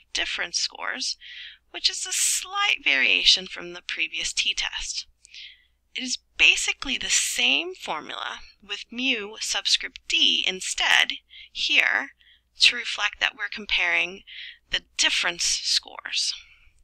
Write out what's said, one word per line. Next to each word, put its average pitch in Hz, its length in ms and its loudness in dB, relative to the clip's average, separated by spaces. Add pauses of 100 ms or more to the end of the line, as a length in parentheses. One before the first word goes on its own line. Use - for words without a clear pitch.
(120)
difference 170 460 -2
scores, - 580 -4 (540)
which - 180 -2
is - 160 -4
a 370 80 -6
slight - 720 0
variation 226 640 4
from 175 260 -10
the 180 100 -14
previous 160 500 -4
t-test. - 720 -2 (880)
It 240 80 -6
is 247 160 -4 (180)
basically 233 640 2
the 190 120 -6
same 285 640 0
formula - 680 -8 (200)
with 202 300 -10
mu 233 500 -2
subscript - 680 0
D - 380 4
instead - 680 2 (400)
here - 580 2 (500)
to - 160 6
reflect 220 440 -2
that - 160 2
we're 208 120 -4
comparing 180 760 0 (460)
the 185 120 -2 (140)
difference 175 480 2
scores. - 880 0 (500)